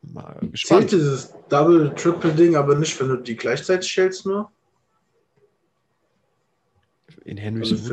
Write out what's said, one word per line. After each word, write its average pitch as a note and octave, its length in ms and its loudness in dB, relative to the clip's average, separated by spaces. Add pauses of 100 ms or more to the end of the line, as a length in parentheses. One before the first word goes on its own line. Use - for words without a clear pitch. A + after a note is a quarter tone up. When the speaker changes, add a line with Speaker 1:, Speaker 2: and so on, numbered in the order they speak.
Speaker 1:
mal - 340 -18 (140)
gespannt. - 400 2
Speaker 2:
Zählt - 0 -
dieses C#3+ 420 0 (160)
Double-Triple-Ding D#3+ 1080 2
aber C#3+ 180 2
nicht, D3+ 240 -2
wenn C3 100 -2
du C3 100 -2
die A#2 180 -10
gleichzeitig D3 520 -2
stellst F#3+ 380 -2
nur? G3+ 240 -6 (2750)
Speaker 1:
In G2+ 140 -14
Henry A2 240 -8
Speaker 2:
Also A2+ 140 -2
für G#2+ 60 -6 (100)